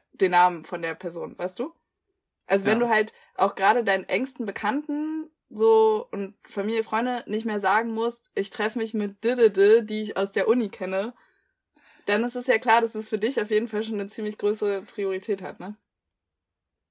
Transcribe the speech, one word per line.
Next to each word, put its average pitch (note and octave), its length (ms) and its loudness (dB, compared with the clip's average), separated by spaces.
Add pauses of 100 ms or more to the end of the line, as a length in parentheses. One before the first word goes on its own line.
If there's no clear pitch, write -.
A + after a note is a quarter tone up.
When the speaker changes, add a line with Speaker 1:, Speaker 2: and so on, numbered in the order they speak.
(140)
Speaker 1:
den F#3 180 2
Namen F3 340 4
von E3+ 160 -8
der E3 140 -6
Person, E3 420 -10
weißt F#3 220 -6
du? D#4 140 -8 (760)
Also G3 180 2
wenn G#3+ 140 2
Speaker 2:
Ja. A#3+ 60 2
Speaker 1:
du A#3+ 40 0
halt G#3+ 240 0 (220)
auch G3 200 0
gerade A3 280 2
deinen F#3+ 220 0
engsten B3 400 -4
Bekannten D4+ 840 -4 (200)
so A3 640 4
und G3 240 -8 (120)
Familie, A3 360 -2
Freunde A#3+ 440 -2
nicht A3 180 -4
mehr G#3 140 -2
sagen G#3+ 340 0
musst, A3+ 420 -4
„Ich G3+ 140 -4
treff G#3+ 260 -4
mich A3+ 180 -4
mit G#3 300 -4
Didede, A3 600 6
die G#3+ 180 -6
ich G#3 160 -8
aus G3+ 140 -2
der F#3+ 160 0
Uni A#3 220 2
kenne“, F#3+ 440 -6 (920)
dann G#3 180 2
ist B3 120 -4
es B3 120 -4
ja A3+ 120 4
klar, A#3 220 4
dass A3+ 140 -2
es G#3+ 140 -8
für G#3+ 100 -2
dich A#3 220 0
auf G#3+ 100 -6
jeden A3 160 2
Fall G#3+ 160 -4
schon A3 120 -6
eine G3+ 140 -6
ziemlich G#3+ 280 -8
große G3+ 460 -2
Priorität G3 600 -4
hat, - 160 -12
ne? G#3 180 -12 (1120)